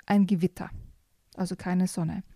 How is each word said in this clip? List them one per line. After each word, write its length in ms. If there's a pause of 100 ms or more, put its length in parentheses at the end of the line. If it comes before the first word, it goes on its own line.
ein 220
Gewitter, 420 (640)
also 200
keine 320
Sonne. 360 (120)